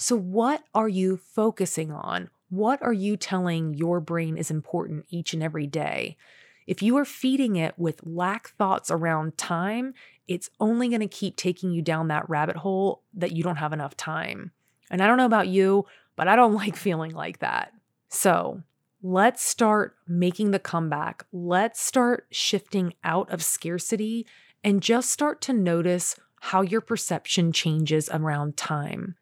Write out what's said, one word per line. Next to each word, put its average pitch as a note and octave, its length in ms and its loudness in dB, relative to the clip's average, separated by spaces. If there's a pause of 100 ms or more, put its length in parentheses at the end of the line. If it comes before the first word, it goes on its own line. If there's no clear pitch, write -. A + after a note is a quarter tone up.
So - 140 0
what A3+ 480 0 (100)
are A3 140 2
you F#3 300 0
focusing F3 760 -2
on? - 380 -6 (200)
What G#3+ 320 0
are A#3+ 120 0
you G#3 240 0
telling E3+ 560 -2
your E3 260 0
brain E3 380 -4
is E3 120 -6
important D#3 600 -4
each E3+ 240 -6
and D#3+ 100 -2
every D#3 240 -4
day? C#3+ 480 -4 (500)
If - 160 -4
you A#3 140 4
are C#4+ 80 4
feeding C4 540 0
it D#3+ 200 0
with E3+ 280 -4
lack F3+ 460 -4
thoughts - 380 0
around D#3+ 480 0
time, G#3+ 560 -4 (320)
it's F3+ 320 -6
only A#3 300 2
gonna A3 220 0
keep - 260 -6
taking F3+ 360 -2
you E3+ 100 0
down D#3+ 260 0
that D#3 220 -2
rabbit D#3+ 260 0
hole F#3+ 480 -2 (100)
that E3+ 200 -4
you E3 100 0
don't F3 140 -2
have D3+ 160 -2
enough C#3+ 240 -6
time. - 540 -8 (380)
And F3+ 120 0
I G3+ 60 6
don't B3 100 6
know B3+ 80 6
about G#3+ 240 4
you, F#3+ 360 4 (300)
but F3 140 2
I G#3+ 80 8
don't A#3 160 8
<laughs> - 20 4
like G#3 220 -2
feeling D#3+ 360 -2
like D#3 260 -8
that. - 340 -4 (340)
So F3 560 0 (400)
let's F#3+ 400 2
start G#3+ 540 2 (100)
making F3+ 440 2
the G3 80 2
comeback. D#3+ 760 -4
Let's F3+ 480 0
start B3 500 2
shifting F#3 640 -2 (100)
out F3 300 0
of E3 100 -4
scarcity G#3+ 840 -4 (380)
and G3+ 180 4
just A#3+ 300 2
start - 300 0
to - 120 -4
notice F3+ 640 2 (240)
how - 220 2
your F#3+ 180 0
perception - 720 0
changes D#3 600 0
around D3 420 -2
time. D3+ 680 -6